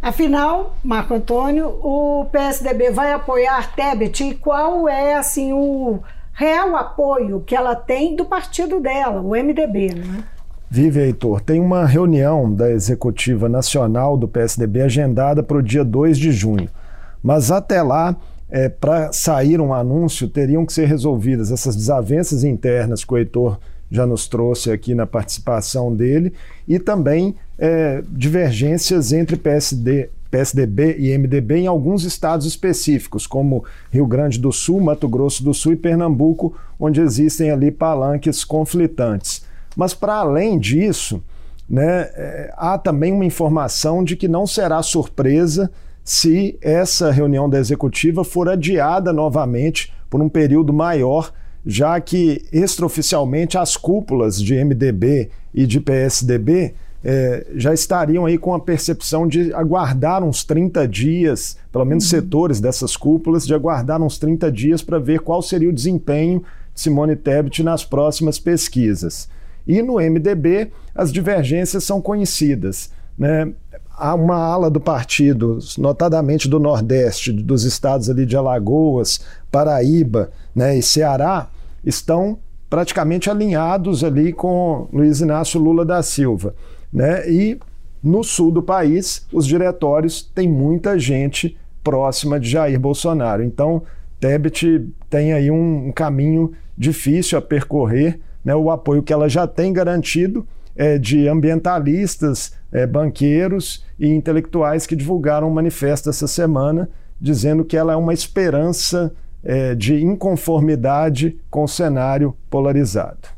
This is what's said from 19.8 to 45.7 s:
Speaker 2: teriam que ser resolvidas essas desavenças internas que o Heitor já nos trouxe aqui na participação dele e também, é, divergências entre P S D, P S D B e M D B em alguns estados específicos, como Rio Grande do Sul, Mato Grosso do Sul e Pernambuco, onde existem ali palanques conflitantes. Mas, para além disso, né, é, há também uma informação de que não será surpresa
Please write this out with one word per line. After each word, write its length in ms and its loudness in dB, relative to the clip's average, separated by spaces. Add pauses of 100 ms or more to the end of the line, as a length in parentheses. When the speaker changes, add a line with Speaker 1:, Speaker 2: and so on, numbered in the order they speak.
Speaker 2:
teriam 400 2
que 40 -8
ser 140 2
resolvidas 640 2
essas 240 -2
desavenças 680 0
internas 600 0
que 80 -6
o 60 2
Heitor 400 0 (320)
já 160 0
nos 220 -2
trouxe 440 0
aqui 220 -2
na 140 0
participação 840 -4
dele 380 2 (360)
e 100 2
também, 580 0 (220)
é, 500 0
divergências 1040 0
entre 240 2
P 140 -2
S 260 0
D, 340 0 (200)
P 80 0
S 180 0
D 120 2
B 320 2
e 100 2
M 180 2
D 140 2
B 160 0
em 100 2
alguns 360 0
estados 420 -2
específicos, 800 -2
como 400 0 (240)
Rio 160 2
Grande 320 0
do 140 0
Sul, 280 0
Mato 300 0
Grosso 340 0
do 100 2
Sul 200 2
e 40 2
Pernambuco, 760 2 (240)
onde 220 2
existem 480 2
ali 220 2
palanques 720 0
conflitantes. 1000 -2 (320)
Mas, 180 -2
para 240 -2
além 420 2
disso, 640 0 (440)
né, 340 0 (120)
é, 420 -10
há 220 -2
também 340 0
uma 140 2
informação 800 0
de 120 -2
que 120 -2
não 180 0
será 380 0
surpresa 880 0 (340)